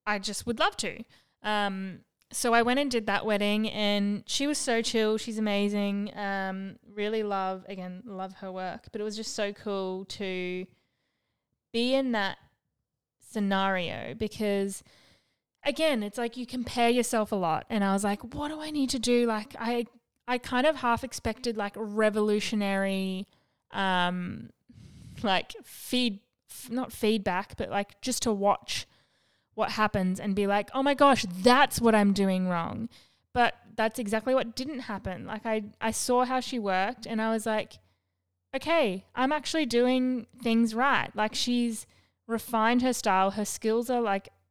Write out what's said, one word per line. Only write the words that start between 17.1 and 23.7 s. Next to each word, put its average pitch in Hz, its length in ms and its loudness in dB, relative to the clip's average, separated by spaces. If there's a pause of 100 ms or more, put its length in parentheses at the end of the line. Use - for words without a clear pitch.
a 220 40 -2
lot. 170 340 0
And 214 140 2
I 196 100 4
was 196 100 0
like, 208 300 -4
"What 294 140 -4
do 311 140 -6
I 311 100 -8
need 277 200 0
to 262 80 -2
do?" 240 280 4
Like, 214 320 -4
I, 240 280 -2 (380)
I 247 120 -2
kind 247 280 0
of 302 120 4
half 233 260 0
expected, 233 540 -6
like, 202 180 -4
revolutionary, 208 1500 0 (440)